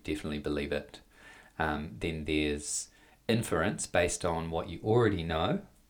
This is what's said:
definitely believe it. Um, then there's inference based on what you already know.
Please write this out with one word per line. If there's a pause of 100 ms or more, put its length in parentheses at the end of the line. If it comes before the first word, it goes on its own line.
definitely
believe
it. (580)
Um,
then
there's (380)
inference
based
on
what
you
already
know. (280)